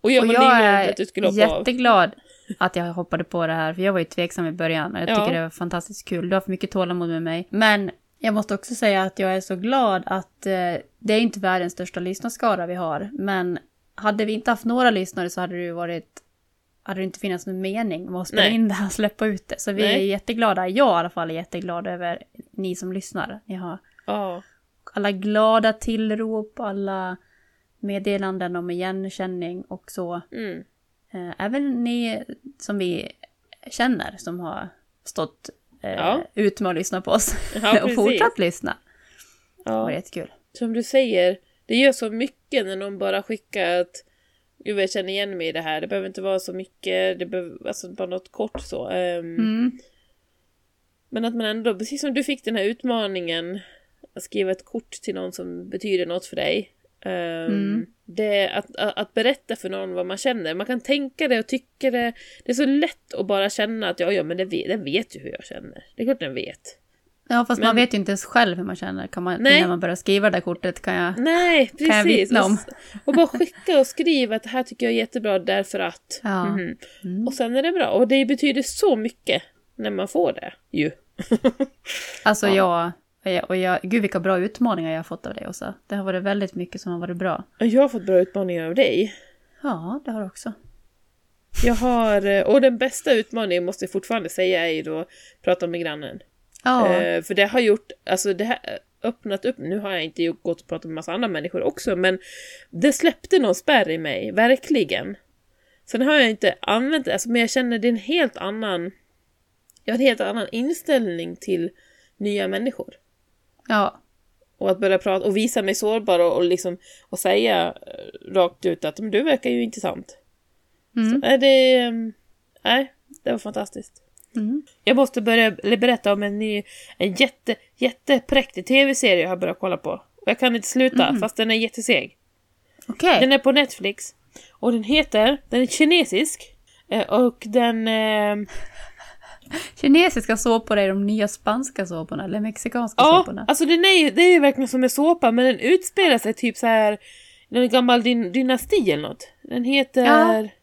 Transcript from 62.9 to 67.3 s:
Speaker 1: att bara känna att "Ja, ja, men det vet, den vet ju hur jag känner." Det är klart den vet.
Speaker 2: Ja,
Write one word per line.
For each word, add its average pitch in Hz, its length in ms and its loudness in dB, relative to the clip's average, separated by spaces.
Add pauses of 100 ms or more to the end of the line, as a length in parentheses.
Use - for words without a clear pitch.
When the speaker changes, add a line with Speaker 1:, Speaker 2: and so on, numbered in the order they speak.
Speaker 1:
att 202 120 -4
bara 196 240 0
känna 214 380 -4
att 175 120 -6
"Ja, 180 120 0
ja, 185 100 0
men 165 140 -6
det 185 80 -2
vet, - 240 -6
den 202 160 -4
vet 160 320 -4
ju 143 40 -16
hur 135 100 -12
jag - 140 -12
känner." - 400 -16 (120)
Det - 60 -6
är - 40 0
klart 254 140 0
den 135 140 -8
vet. - 260 -10 (680)
Speaker 2:
Ja, 240 200 2